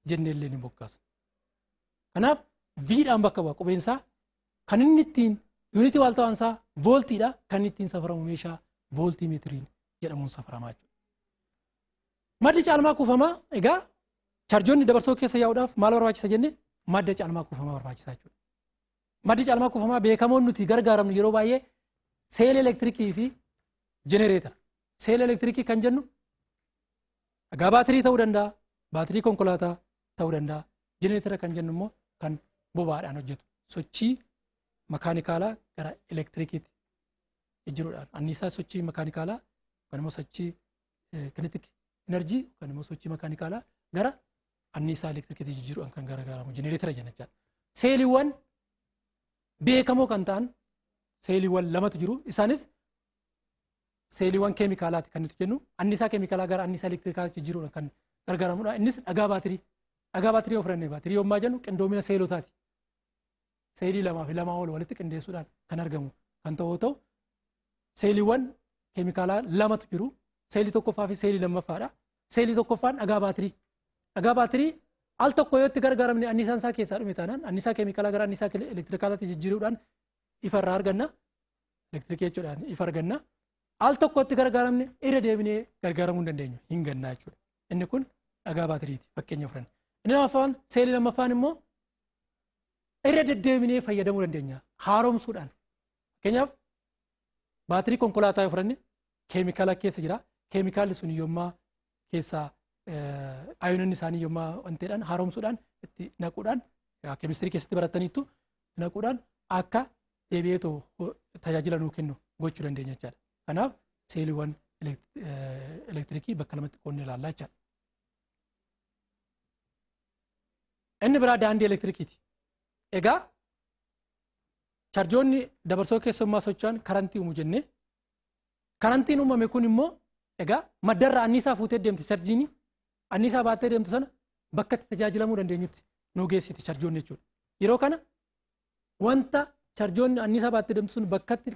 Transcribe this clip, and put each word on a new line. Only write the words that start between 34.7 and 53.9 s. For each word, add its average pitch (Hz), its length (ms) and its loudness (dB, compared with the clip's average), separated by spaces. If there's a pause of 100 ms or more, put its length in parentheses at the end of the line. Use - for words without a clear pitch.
makaanikaalaa 165 640 -4 (180)
gara 156 200 -10 (140)
elektirikiitti 156 680 -8 (960)
jijjiiruudhaan. 156 420 -8
Anniisaa 160 400 -6
sochii 180 320 -8
makaanikaalaa 165 560 -6
yookaan - 640 -18
immoo 156 120 -6
sochii, 170 380 -10 (640)
eh, 147 180 -10
kinetik - 320 -10 (440)
enerjii 180 340 -2
yookaan 143 300 -16
immoo 143 120 -12
sochii 165 260 -12
makaanikaalaa 160 520 -8 (320)
gara 208 180 -2 (600)
anniisaa 156 380 -4
elektirikiitti 147 440 -12
jijjiiruudhaan 131 380 -12
kan 135 120 -14
gargaaramu 131 480 -12
jenereetara 151 400 -4
jenna 120 180 -12
jechaadha. - 220 -20 (420)
Seeliiwwan 262 520 6 (1300)
beekamoo 254 460 4
kan 196 180 -2
ta'an 202 200 -2 (800)
seeliiwwan 185 480 2
lamatu 185 260 0
jiru. 180 260 -2
Isaanis 233 380 0 (1500)